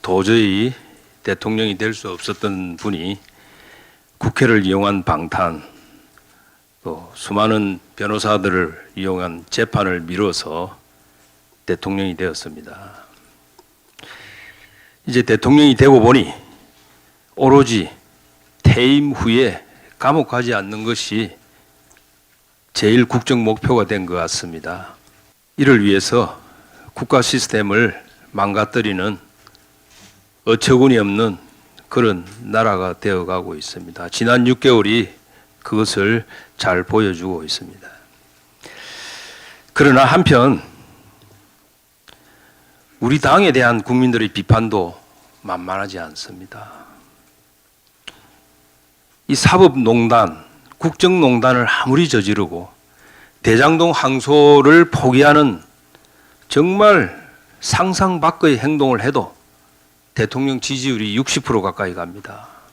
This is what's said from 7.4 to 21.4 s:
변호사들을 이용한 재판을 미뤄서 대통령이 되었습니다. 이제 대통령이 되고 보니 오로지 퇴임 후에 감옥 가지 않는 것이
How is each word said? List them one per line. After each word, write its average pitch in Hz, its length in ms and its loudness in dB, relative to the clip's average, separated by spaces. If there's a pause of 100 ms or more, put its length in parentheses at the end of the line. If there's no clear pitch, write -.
변호사들을 98 1000 -4
이용한 90 540 -8
재판을 101 500 -4
미뤄서 87 760 -6 (880)
대통령이 95 500 -6
되었습니다. 85 880 -14 (2000)
이제 123 160 0
대통령이 131 540 4
되고 135 260 8
보니 117 320 4 (1040)
오로지 123 540 2 (720)
퇴임 139 500 2
후에 113 540 -2 (340)
감옥 143 280 0
가지 120 260 -4
않는 104 300 -8
것이 110 520 -6 (1400)